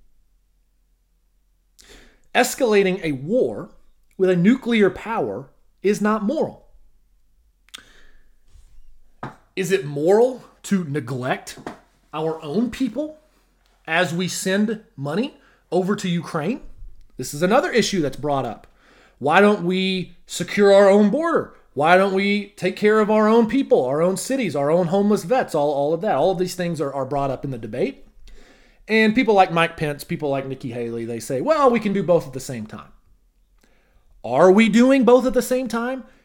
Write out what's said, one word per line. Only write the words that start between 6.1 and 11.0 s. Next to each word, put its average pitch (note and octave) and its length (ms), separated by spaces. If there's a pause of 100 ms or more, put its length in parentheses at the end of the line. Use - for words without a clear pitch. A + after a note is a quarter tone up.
moral. C4 420 (3000)
Is F3+ 160
it F#3+ 140
moral G3 580 (220)
to F#3+ 180
neglect C#3 760 (540)